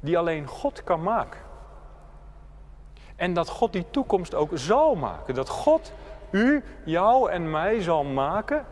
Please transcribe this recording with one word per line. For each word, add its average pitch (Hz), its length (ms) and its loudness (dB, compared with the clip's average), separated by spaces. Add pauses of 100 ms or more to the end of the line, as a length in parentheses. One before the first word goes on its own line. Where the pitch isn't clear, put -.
die 165 180 2
alleen 160 280 0
God - 380 -6
kan 165 180 0
maken. 202 380 -2 (1800)
En 180 180 0
dat 170 140 0
God - 240 0
die 180 180 -4
toekomst 202 440 0
ook 151 200 0
zal 226 400 4
maken. 120 400 -4
Dat 131 140 -2
God - 440 2 (380)
u, 247 340 4 (200)
jou 208 460 4
en 170 200 -2
mij 185 320 0
zal 165 220 2
maken 175 680 -2